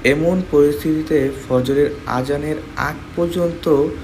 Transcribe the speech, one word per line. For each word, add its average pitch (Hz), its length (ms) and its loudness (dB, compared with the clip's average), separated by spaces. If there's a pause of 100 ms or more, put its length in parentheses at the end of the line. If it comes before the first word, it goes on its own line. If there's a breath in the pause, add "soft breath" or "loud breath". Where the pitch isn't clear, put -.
এমন 160 380 2 (100)
পরিস্থিতিতে 147 760 2 (200)
ফজরের 139 400 2 (160)
আজানের 143 500 -4 (200)
আগ 143 200 -4 (200)
পর্যন্ত 170 720 0 (160)